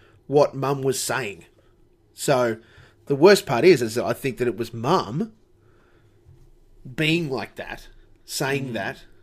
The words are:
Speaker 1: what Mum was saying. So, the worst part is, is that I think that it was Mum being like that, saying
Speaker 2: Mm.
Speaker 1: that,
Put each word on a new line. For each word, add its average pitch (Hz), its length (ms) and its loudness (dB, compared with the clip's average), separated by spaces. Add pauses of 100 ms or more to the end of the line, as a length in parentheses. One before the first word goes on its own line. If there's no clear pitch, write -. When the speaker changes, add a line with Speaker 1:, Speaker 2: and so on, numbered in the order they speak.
(280)
Speaker 1:
what 139 260 2
Mum 135 280 -4
was 135 180 -2
saying. 113 460 -6 (680)
So, 123 440 0 (480)
the 139 100 0
worst 190 280 8
part 123 200 0
is, 165 180 8
is 113 140 -4
that 107 80 -2
I 107 80 -2
think 123 260 -6
that 123 80 0
it 117 100 -2
was 113 160 -8
Mum 135 600 -2 (1600)
being 160 360 0
like 110 260 -8
that, 98 320 -14 (360)
saying 139 440 -4
Speaker 2:
Mm. 120 60 -10
Speaker 1:
that, 107 240 -8 (240)